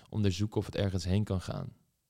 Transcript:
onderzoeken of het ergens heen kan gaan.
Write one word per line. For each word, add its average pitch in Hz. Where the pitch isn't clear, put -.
onderzoeken 104
of 101
het -
ergens 92
heen 92
kan 92
gaan. -